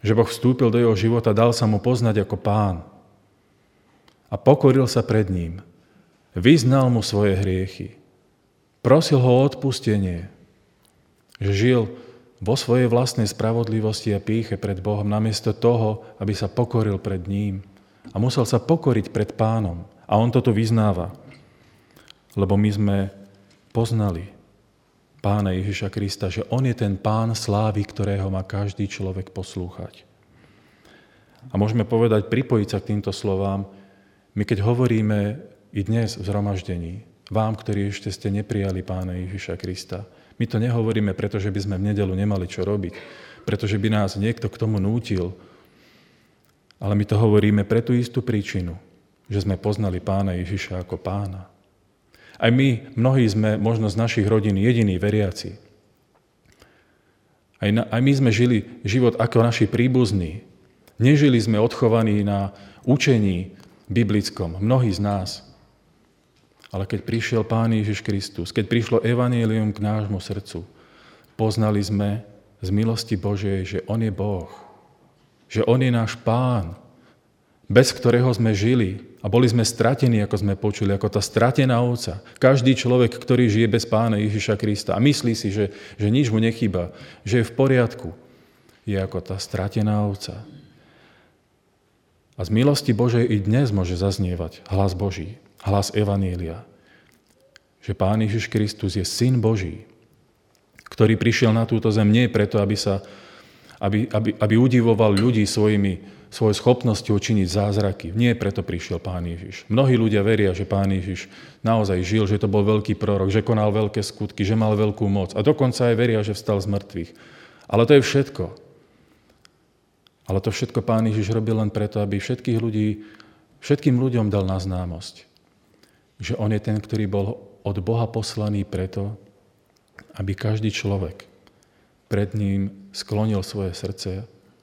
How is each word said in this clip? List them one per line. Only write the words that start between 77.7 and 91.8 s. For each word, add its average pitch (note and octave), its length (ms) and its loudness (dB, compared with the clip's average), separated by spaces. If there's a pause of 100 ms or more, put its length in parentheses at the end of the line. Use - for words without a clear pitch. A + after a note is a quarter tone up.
ktorého B2 340 4
sme A2+ 240 2
žili G#2 480 0 (240)
a G2+ 60 -4
boli A#2+ 180 6
sme A2+ 160 2
stratení, A#2 560 2
ako G2+ 160 -2
sme G2 160 0
počuli, G2+ 400 -2
ako G2+ 160 -2
tá G2+ 80 0
stratená A#2+ 640 2
ovca. A#2+ 400 -4 (160)
Každý C3 400 4
človek, B2 400 2
ktorý B2 320 2
žije A2 160 4
bez A2 240 0
Pána A2 320 2
Ježiša G#2+ 320 -2
Krista G2+ 400 -2
a F#2+ 80 0
myslí C3 320 2
si, G#2+ 160 -4
že, G2+ 240 -2 (240)
že G#2 160 0
nič C3 160 2
mu G#2+ 80 0
nechýba, G#2+ 560 -2 (320)
že A#2 160 2
je G#2+ 80 -2
v - 80 -16
poriadku, B2+ 560 0 (720)
je G#2 80 -4
ako F#2+ 240 -2
tá F#2 240 -8
stratená G#2+ 640 -2
ovca. G2 400 -8 (1900)